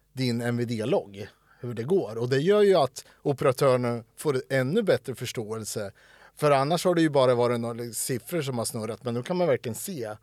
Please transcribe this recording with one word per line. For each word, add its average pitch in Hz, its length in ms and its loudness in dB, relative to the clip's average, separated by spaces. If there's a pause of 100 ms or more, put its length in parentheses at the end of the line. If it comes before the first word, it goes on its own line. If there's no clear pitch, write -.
(120)
din 123 280 -2
M 120 160 -2
V 120 80 -2
D-logg, 107 640 -4 (320)
hur 120 140 -8
det 113 100 -6
går. 123 340 -2
Och 120 100 -2
det 131 120 2
gör 202 220 4
ju 202 120 6
att 147 300 2 (180)
operatörerna 127 840 2 (120)
får 131 340 -2
ännu 139 320 0
bättre 139 320 0
förståelse. 110 800 -8 (420)
För 151 160 2
annars 143 340 2
har 180 100 4
det 170 80 4
ju 156 80 4
bara 131 240 6
varit 120 260 2
några 117 320 -8
siffror 143 500 -4
som 131 160 -6
har 113 60 -2
snurrat, 110 400 -8
men 120 100 -4
nu 123 80 -4
kan 180 140 -4
man 180 100 0
verkligen 123 280 0
se 113 480 -10